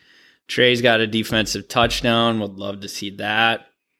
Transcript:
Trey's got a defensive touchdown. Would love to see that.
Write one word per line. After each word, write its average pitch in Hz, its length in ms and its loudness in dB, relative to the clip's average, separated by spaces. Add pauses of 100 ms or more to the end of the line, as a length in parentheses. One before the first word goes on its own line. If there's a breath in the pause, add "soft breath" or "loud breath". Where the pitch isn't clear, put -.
(480 soft breath)
Trey's 123 340 4
got 117 200 4
a 113 40 2
defensive 107 640 -2
touchdown. 117 720 0
Would 101 180 -6
love 101 240 -8
to 101 60 -14
see 101 300 -10
that. 107 480 -2 (340)